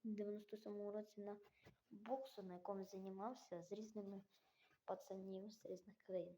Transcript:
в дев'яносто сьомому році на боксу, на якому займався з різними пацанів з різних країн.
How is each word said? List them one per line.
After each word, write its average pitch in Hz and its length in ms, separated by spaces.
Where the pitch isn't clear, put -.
в 214 100
дев'яносто 208 420
сьомому 208 360
році 214 280
на 202 160
боксу, 226 520
на 180 120
якому 190 300
займався 190 800
з 175 100
різними 202 500
пацанів 190 640
з - 160
різних 190 300
країн. 180 300